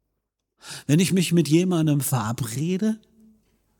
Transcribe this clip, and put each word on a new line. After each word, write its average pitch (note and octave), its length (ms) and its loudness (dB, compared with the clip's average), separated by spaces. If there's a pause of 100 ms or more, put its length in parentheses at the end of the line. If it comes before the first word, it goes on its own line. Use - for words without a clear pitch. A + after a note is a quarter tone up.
(840)
Wenn D3 140 4
ich E3 140 0
mich F3 200 0
mit E3+ 140 2
jemandem D#3+ 540 2
verabrede, C3+ 960 -4 (800)